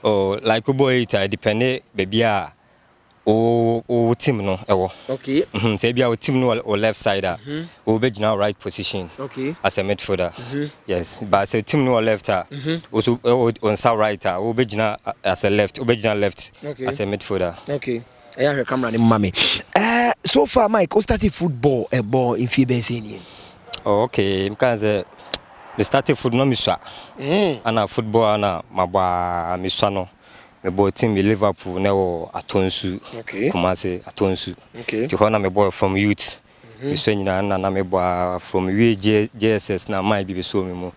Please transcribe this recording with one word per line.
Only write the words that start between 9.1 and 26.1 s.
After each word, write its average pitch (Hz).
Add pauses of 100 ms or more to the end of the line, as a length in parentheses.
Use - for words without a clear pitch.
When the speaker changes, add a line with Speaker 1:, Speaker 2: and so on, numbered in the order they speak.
Speaker 2:
Okay. 135
Speaker 1:
As 98
a 98
midfielder. 95
Speaker 2:
Mm-hmm. 135 (220)
Speaker 1:
Yes. 90
But 101
say 110
team 143
no 123
left, 110
ah. 92
Speaker 2:
Mm-hmm. 143
Speaker 1:
O 110
so, 120
o, 120
o, 110 (160)
on 104
side 117
right, 107
ah. 90
O 113
be 123
gyina, 107 (100)
ah, 107 (100)
as 92
a 98
left. 104
O 131
be 117
gyina 107
left. 101 (140)
Speaker 2:
Okay. 131
Speaker 1:
As 139
a 107
midfielder. 98 (120)
Speaker 2:
Okay. 131 (340)
Eya 143
hwe 131
camera 127
ni 113
mama 113
me. 95 (440)
Eh, 233 (120)
so -
far, 226
Mike, 208
o 220
started 208
football, 135
eh, 127
ball 120
in 120
Fie 135
Benson. 117 (640)
Speaker 1:
Oh, 101
okay. 98
M 104
can 123
say, 104 (720)
me 104
started 139